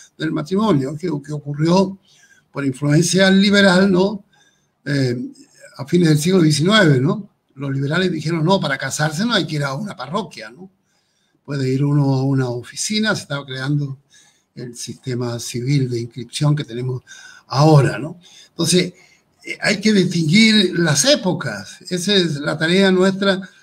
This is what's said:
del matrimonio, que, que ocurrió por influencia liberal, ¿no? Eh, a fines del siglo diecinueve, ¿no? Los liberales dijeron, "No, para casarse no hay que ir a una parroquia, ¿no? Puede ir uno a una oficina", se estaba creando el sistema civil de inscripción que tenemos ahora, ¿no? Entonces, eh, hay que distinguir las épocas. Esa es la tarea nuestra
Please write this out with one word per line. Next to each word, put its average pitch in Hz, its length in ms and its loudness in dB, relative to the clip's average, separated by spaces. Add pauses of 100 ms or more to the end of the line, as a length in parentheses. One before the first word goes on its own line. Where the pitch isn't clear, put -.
(160)
del 156 160 -6
matrimonio, 156 640 -2
que, 180 120 -8 (160)
que 147 80 -12
ocurrió 165 680 0 (540)
por 139 120 -6
influencia 156 680 2
liberal, 196 600 4
¿no? 196 340 0 (600)
Eh, 135 320 -2 (640)
a 127 80 -12
fines 175 220 2
del 151 100 4
siglo 185 220 2
diecinueve, 156 600 4
¿no? 196 300 -2 (240)
Los 139 180 -8
liberales 151 400 -2
dijeron, 156 320 -4
"No, 190 160 2
para 139 180 -4
casarse 160 460 -4
no 240 100 -2
hay 170 120 0
que 156 100 -8
ir 147 80 -2
a 135 100 -6
una 139 220 -10
parroquia, 131 540 -10
¿no? 170 200 -20 (760)
Puede 139 240 -4
ir 131 160 0
uno 143 300 2
a 131 80 0
una 135 260 0
oficina", 208 680 -4
se - 80 -6
estaba 143 220 -10
creando 135 540 -6 (560)
el 120 220 -14
sistema 120 600 -8
civil 131 520 -2
de 120 100 -4
inscripción 131 560 -4
que 120 80 -6
tenemos 123 380 -6 (460)
ahora, 135 500 4
¿no? 147 200 -10 (300)
Entonces, 180 460 -2 (500)
eh, - 160 -14
hay 196 200 -2
que 214 120 2
distinguir 185 840 2
las 160 260 2
épocas. 160 880 -2
Esa 180 240 -2
es 160 260 0
la 147 160 -4
tarea 180 340 2
nuestra 190 500 2 (220)